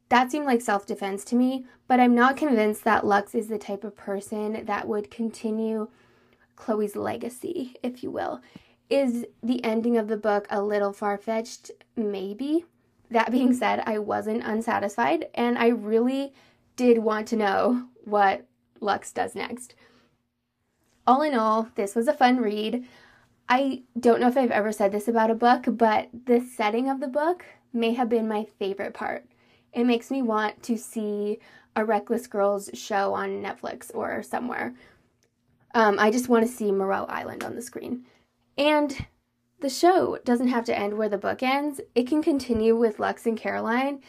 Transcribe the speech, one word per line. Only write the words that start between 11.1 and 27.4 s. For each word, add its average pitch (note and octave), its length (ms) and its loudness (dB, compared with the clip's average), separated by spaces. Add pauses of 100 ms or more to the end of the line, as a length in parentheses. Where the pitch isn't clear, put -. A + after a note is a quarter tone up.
Maybe. G#3+ 720 -2 (460)
That A3+ 200 2
being B3 220 4
said, G#3 340 0
I G#3+ 100 -2
wasn't G#3 460 -2
unsatisfied, A3 880 -2
and A#3+ 240 0
I A#3 120 4
really A#3+ 640 0 (440)
did A#3+ 240 6
want G#3+ 300 -2
to A#3 60 -2
know G#3 520 2 (160)
what G3+ 420 2 (360)
Lux F#3+ 300 -4
does F#3 220 -4
next. A#3+ 400 -10 (1300)
All B3+ 160 4
in D4+ 100 0
all, A3 400 0
this G3+ 220 -4
was A#3 120 0
a D4 60 4
fun B3+ 240 4
read. A3 480 -2 (640)
I C4 300 0 (180)
don't A#3 200 4
know B3 80 4
if B3 100 2
I've B3 140 2
ever G#3+ 200 0
said G#3 200 0
this G#3 160 -4
about A3+ 240 2
a A3+ 40 2
book, A#3+ 320 4
but A3 420 2 (160)
the A#3+ 140 4
setting A#3 480 -2
of C4+ 120 -2
the C#4+ 80 -4
book D4+ 380 0 (280)